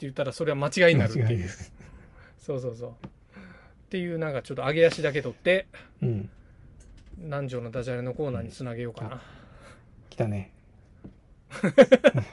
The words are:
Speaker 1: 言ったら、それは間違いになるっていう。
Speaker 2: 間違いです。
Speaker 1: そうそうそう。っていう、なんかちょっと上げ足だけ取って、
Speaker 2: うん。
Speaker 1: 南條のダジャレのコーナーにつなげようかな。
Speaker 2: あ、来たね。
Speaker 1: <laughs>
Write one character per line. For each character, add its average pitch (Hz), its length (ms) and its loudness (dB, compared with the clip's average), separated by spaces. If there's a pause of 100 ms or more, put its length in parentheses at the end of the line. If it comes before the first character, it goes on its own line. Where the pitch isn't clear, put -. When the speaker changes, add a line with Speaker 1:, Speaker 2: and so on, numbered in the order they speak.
Speaker 1:
言 139 80 -8
っ - 20 -10
た 147 100 -4
ら、 135 80 -4
そ - 140 -6
れ 151 80 0
は 143 40 -2
間 139 120 -2
違 170 240 8
い - 20 6
に 139 60 6
な 95 80 4
る - 20 -4
っ - 40 -4
て 151 40 0
い 127 40 2
う。 - 20 4
Speaker 2:
間 113 80 2
違 - 20 0
い 107 40 0
で 90 100 -4
す。 - 240 -14 (680)
Speaker 1:
そ - 180 -8
う 127 40 -6
そ 127 80 -8
う 117 80 -8
そ 120 100 -12
う。 120 40 -14
っ 117 40 -18 (960)
て 190 100 -6
い 175 160 -4
う、 165 40 -4
な 160 120 -4
ん - 20 -6
か 127 100 -6
ち - 100 -14
ょ - 20 -10
っ - 20 -10
と 127 60 -6
上 139 120 0
げ 165 120 8
足 160 160 0
だ 147 100 0
け 147 80 -4
取 120 140 -6
っ - 20 -20
て、 185 300 0 (340)
Speaker 2:
う 131 60 -2
ん。 107 240 -4 (880)
Speaker 1:
南 143 300 -8
條 123 120 -8
の 117 120 -10
ダ 123 100 -6
ジ 120 80 -8
ャ 123 60 -6
レ 123 60 -8
の 123 120 -6
コ 151 140 -6
ー - 20 -4
ナ 98 100 -4
ー - 20 -6
に 113 80 -10
つ - 120 -16
な 123 140 -8
げ 120 60 -8
よ 120 80 -8
う - 20 -10
か 113 140 -12
な。 123 100 -12
Speaker 2:
あ、 131 40 -16 (920)
来 - 40 -20
た 113 140 -2
ね。 101 240 -8 (1000)
Speaker 1:
<laughs> - 120 -10 (720)